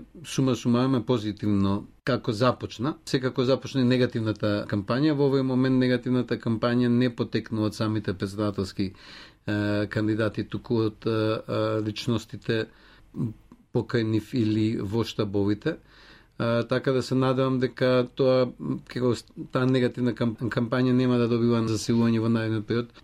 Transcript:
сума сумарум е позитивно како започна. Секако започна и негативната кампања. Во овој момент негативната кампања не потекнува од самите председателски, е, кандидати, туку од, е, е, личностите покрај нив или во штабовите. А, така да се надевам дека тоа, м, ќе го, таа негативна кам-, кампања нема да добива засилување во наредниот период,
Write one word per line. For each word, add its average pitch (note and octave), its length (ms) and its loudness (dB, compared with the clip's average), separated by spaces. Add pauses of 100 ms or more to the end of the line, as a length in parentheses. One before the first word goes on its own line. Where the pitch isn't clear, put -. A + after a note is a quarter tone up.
(240)
сума C3 320 0
сумарум B2 380 2
е A#2+ 120 0
позитивно G#2 800 0 (180)
како A#2+ 280 -2
започна. A#2 600 0 (100)
Секако B2+ 400 -2
започна C3 360 0
и B2+ 40 4
негативната A2 840 0
кампања. A#2 440 0
Во C#3 160 2
овој C3+ 140 2
момент C3 360 2
негативната B2 600 0
кампања A#2+ 480 0
не B2 220 4
потекнува G#2+ 560 -2
од G2+ 80 -4
самите G#2+ 400 -2
председателски, G2 800 -4 (520)
е, G#2 400 0
кандидати, G#2+ 600 -2
туку A2+ 400 -2
од, - 180 -8
е, A2+ 40 0
е, A2 760 -2
личностите A2 800 -4 (1080)
покрај A#2+ 340 0
нив G#2+ 240 -2
или A2 480 0
во G#2+ 240 -2
штабовите. G#2 720 -2 (640)
А, A#2 240 0
така B2+ 300 -2
да B2+ 100 2
се B2+ 120 -4
надевам C3 460 2
дека B2+ 540 2
тоа, C3 340 2 (100)
м, C#3 300 -6
ќе B2 120 -8
го, B2 140 2 (380)
таа B2+ 140 0
негативна B2 480 2
кам-, A#2 220 -2 (120)
кампања B2+ 440 0
нема B2 260 2
да A#2+ 100 2
добива A#2 320 2
засилување A2+ 600 2
во A2+ 80 0
наредниот A2 380 0
период, A#2 220 -2 (160)